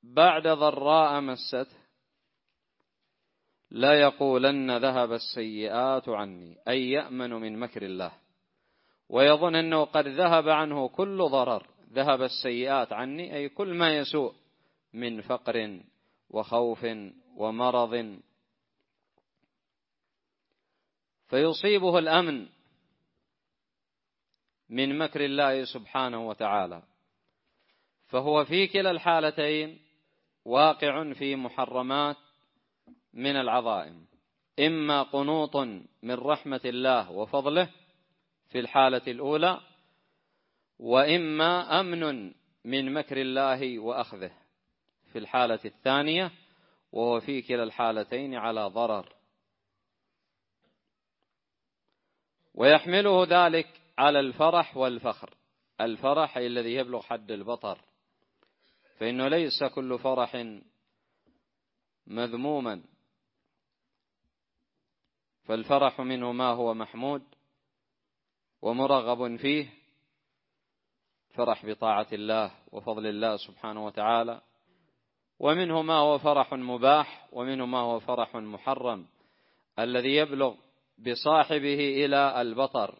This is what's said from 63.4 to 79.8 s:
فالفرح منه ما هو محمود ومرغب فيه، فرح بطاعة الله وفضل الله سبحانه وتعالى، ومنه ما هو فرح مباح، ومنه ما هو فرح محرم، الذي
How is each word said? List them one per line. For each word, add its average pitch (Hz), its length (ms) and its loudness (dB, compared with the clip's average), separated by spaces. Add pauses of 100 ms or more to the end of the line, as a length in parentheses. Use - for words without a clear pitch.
فالفرح 131 560 0
منه 127 320 -6
ما 127 160 0
هو 117 260 0
محمود 123 480 -6 (1400)
ومرغب 123 720 0
فيه، 139 360 -4 (1600)
فرح 117 320 -2
بطاعة 107 460 -2
الله 107 420 -4 (180)
وفضل 107 340 -8
الله 107 300 -2
سبحانه 107 500 -12
وتعالى، 113 540 0 (960)
ومنه 165 440 0
ما 160 120 0
هو 147 240 4
فرح 143 360 2
مباح، 131 760 2
ومنه 131 340 -6
ما 127 120 -2
هو 117 220 -2
فرح 120 360 -4
محرم، 110 720 -6 (720)
الذي 123 380 0